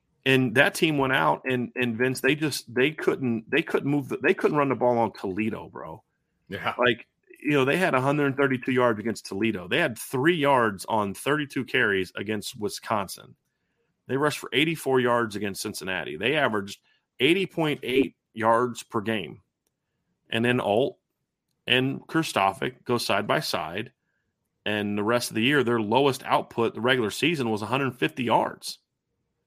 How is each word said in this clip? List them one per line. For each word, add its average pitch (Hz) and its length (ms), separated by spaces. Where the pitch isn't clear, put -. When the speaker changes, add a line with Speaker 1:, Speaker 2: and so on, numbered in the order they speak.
Speaker 1:
And 131 300
that 147 220
team 156 240
went 131 140
out 151 320
and, 127 300
and 123 220
Vince, 127 240
they 139 140
just, 147 380
they 131 180
couldn't, 127 580
they 151 140
couldn't - 260
move 143 180
the, 135 100
they 170 180
couldn't - 200
run 143 140
the 135 60
ball 120 240
on 110 140
Toledo, 98 540
bro. - 360
Speaker 2:
Yeah. 101 300
Speaker 1:
Like, 120 300
you 147 120
know, 135 120
they 143 120
had 170 180
a 127 60
hundred 139 360
thirty-two 135 340
yards 123 280
against 95 260
Toledo. 98 420
They 117 120
had 147 180
three 147 380
yards 127 500
on 101 300
thirty-two 139 500
carries 101 500
against 104 400
Wisconsin. 101 800
They 127 80
rushed 147 220
for - 160
eighty-four 143 460
yards 120 360
against 98 280
Cincinnati. 90 540
They 117 180
averaged 107 440
eighty 175 280
point 151 340
eight - 340
yards 117 480
per - 180
game. 101 400
And 113 160
then 123 140
Alt 110 400
and 131 360
Kristofic 95 840
go 120 140
side 104 260
by 131 140
side. 92 520
And 104 280
the 104 80
rest 120 280
of 110 40
the 110 60
year, 135 220
their 117 180
lowest 131 440
output 113 500
the 113 60
regular 120 280
season 139 400
was 107 140
a - 20
hundred 127 300
fifty 139 300
yards. - 520